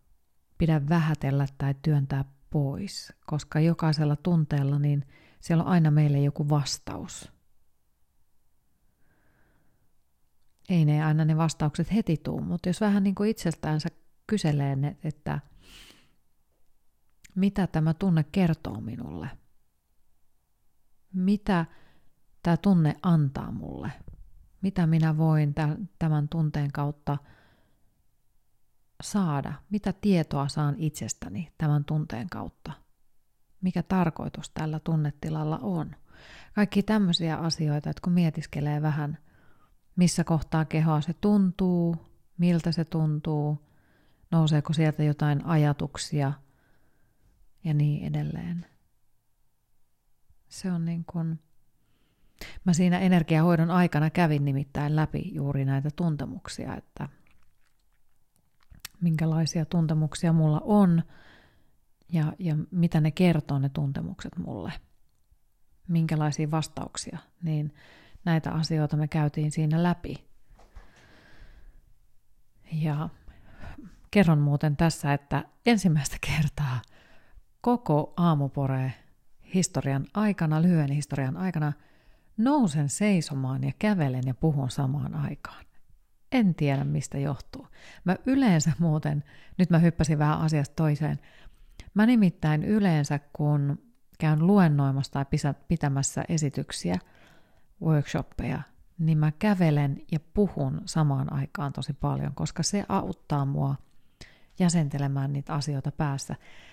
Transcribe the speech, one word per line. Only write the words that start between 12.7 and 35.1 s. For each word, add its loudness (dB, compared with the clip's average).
vähän, 2
niinku, 0
itseltäänsä -2
kyselee 0
ne, -4
että -6
mitä 2
tämä 0
tunne 2
kertoo 0
minulle? -10
Mitä 0
tää 4
tunne 4
antaa 2
mulle? -10
Mitä 0
minä 2
voin 2
tä-, -2
tämän 0
tunteen -2
kautta -4
saada? -2
Mitä -4
tietoa 0
saan -2
itsestäni -8
tämän 0
tunteen -6
kautta? -12
Mikä -2
tarkoitus -2
tällä -6
tunnetilalla -2